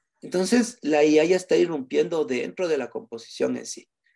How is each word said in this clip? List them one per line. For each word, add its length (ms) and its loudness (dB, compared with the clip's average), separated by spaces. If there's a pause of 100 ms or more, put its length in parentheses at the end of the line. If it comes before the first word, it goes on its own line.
(220)
Entonces, 600 0
la 220 4
I 140 6
A 60 6
ya 120 4
está 200 0
irrumpiendo 680 0
dentro 440 -4
de 100 0
la 120 -6
composición 680 -6
en 100 -12
sí. 220 -16 (260)